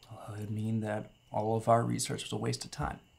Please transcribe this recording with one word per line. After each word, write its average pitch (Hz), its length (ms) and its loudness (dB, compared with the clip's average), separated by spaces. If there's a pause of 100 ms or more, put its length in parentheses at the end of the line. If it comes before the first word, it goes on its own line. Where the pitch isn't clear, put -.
Well, 110 260 -12
it 101 40 -8
would 104 120 -4
mean 110 300 0
that 107 300 -2 (200)
all 110 240 2
of 113 120 0
our 117 160 8
research 117 400 -2
was - 80 -8
a 117 60 -4
waste 120 280 -4
of - 60 -14
time. - 280 -6 (180)